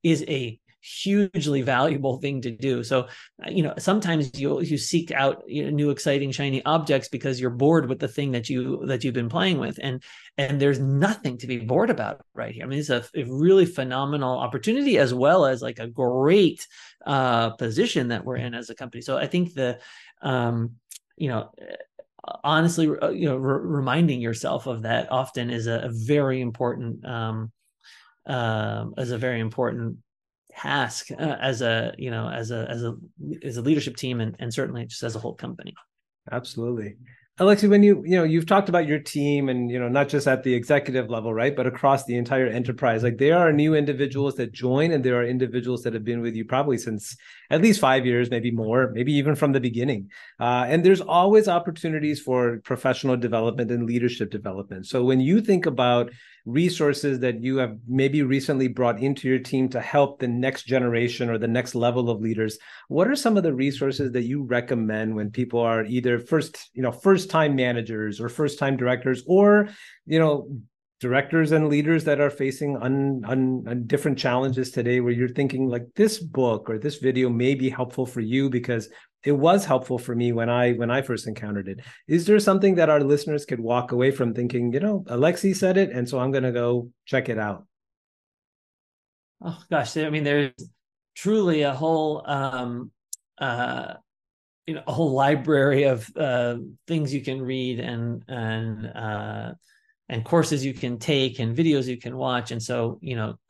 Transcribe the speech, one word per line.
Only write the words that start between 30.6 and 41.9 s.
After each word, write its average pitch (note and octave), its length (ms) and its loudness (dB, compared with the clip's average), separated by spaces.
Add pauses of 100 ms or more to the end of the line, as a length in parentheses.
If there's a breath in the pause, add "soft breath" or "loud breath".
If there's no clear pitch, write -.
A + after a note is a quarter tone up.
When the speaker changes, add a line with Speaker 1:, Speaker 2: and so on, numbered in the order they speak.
Speaker 1:
uh, D3 280 -4
as B2+ 220 -4
a, A2+ 360 -2
you C3 140 -8
know, A#2 160 -4
as A2+ 240 -8
a, A#2 180 -6
as A#2+ 140 -6
a, A#2+ 100 -4 (500)
as B2+ 120 -8
a A#2+ 60 -6
leadership C#3 340 0
team, B2+ 240 -6
and, A2 200 -4
and - 140 -6
certainly B2 320 -6
just A#2 180 -14
as A#2 120 -4
a G#2+ 40 -8
whole A#2 160 -8
company. - 380 -14 (580)
Speaker 2:
Absolutely. A#2 640 -8 (420 soft breath)
Alexi, G3+ 300 6
when G3+ 120 8
you, G3+ 240 8
you F3+ 120 4
know, E3+ 80 4
you've D#3+ 220 2
talked G3 200 4
about E3+ 180 2
your D3+ 140 0
team C#3+ 480 0
and, B2 240 -2
you B2 80 -2
know, A#2+ 80 -2
not C#3 220 2
just C#3+ 180 0
at C3 160 2
the B2+ 100 2
executive B2+ 560 0
level, A2+ 240 -4
right, B2+ 220 0
but B2+ 100 0
across C3+ 380 2